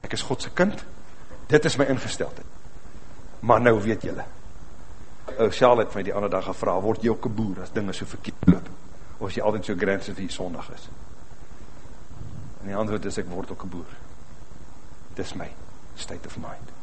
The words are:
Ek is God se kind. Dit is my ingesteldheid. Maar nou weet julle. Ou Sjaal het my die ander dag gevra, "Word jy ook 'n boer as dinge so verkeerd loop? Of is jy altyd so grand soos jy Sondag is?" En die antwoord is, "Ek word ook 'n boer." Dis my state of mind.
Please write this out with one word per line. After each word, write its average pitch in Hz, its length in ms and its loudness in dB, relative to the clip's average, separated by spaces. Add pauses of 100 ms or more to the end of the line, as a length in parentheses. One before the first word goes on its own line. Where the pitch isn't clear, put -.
Ek - 120 -4
is 110 100 -2
God - 200 -2
se - 80 -4
kind. 190 340 2 (640)
Dit 151 180 8
is 160 120 4
my 139 80 6
ingesteldheid. 117 640 0 (920)
Maar 113 200 6
nou 117 220 8
weet 107 200 2
julle. - 220 -4 (1120)
Ou 107 120 6
Sjaal 123 280 8
het - 160 2
my 101 80 -2
die 98 120 0
ander 101 160 2
dag 92 140 2
gevra, 95 360 2
"Word 107 220 2
jy 113 80 4
ook 110 160 0
'n 110 80 0
boer 101 280 -2
as 85 100 -6
dinge 101 200 -2
so 95 140 -4
verkeerd - 400 0
loop? 92 220 8 (500)
Of 101 100 -2
is 95 60 -2
jy 107 80 0
altyd 107 220 2
so 107 120 0
grand 98 280 2
soos 98 120 -2
jy 95 120 -4
Sondag - 460 -4
is?" - 140 -6 (1700)
En 98 60 -4
die 98 100 -2
antwoord 104 280 0
is, 98 140 -2
"Ek 87 100 -2
word 90 220 -4
ook - 140 -4
'n 95 40 -2
boer." 90 240 -4 (1200)
Dis - 200 -4
my 87 160 -4 (440)
state - 320 -6
of 78 100 -6
mind. - 340 -6 (120)